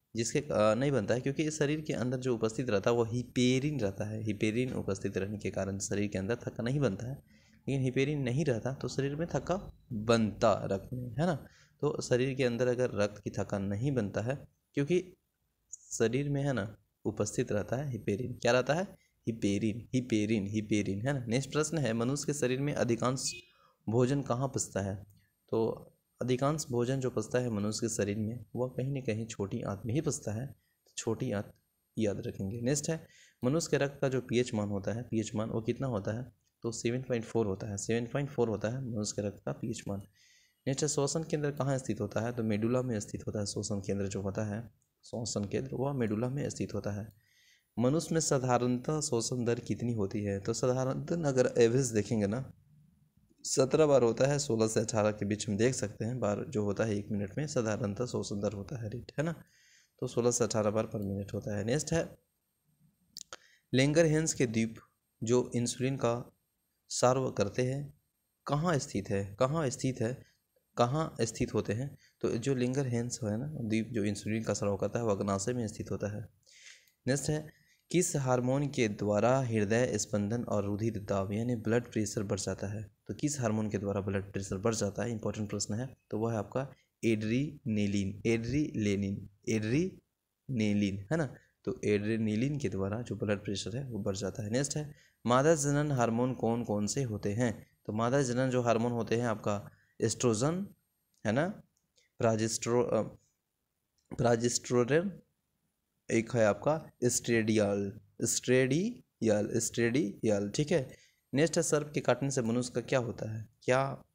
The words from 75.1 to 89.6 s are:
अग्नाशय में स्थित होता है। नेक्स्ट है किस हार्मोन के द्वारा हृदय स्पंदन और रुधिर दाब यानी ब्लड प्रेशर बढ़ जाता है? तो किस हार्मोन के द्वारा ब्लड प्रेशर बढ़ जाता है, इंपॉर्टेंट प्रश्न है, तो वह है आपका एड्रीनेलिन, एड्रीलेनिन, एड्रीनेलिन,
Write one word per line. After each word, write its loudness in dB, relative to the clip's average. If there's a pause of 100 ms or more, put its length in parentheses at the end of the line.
अग्नाशय 0
में -2
स्थित -8
होता -4
है। -6 (800)
नेक्स्ट 0
है -4 (320)
किस 2
हार्मोन 2
के 2
द्वारा 4
हृदय 2
स्पंदन -2
और 0
रुधिर -2
दाब -2
यानी 0
ब्लड 0
प्रेशर 0
बढ़ -2
जाता -4
है? -8 (160)
तो -6
किस -2
हार्मोन 0
के -2
द्वारा 0
ब्लड -2
प्रेशर -4
बढ़ 2
जाता -2
है, -2
इंपॉर्टेंट -4
प्रश्न -4
है, -6 (140)
तो -2
वह 0
है -2
आपका -4 (320)
एड्रीनेलिन, 0
एड्रीलेनिन, 0 (200)
एड्रीनेलिन, 0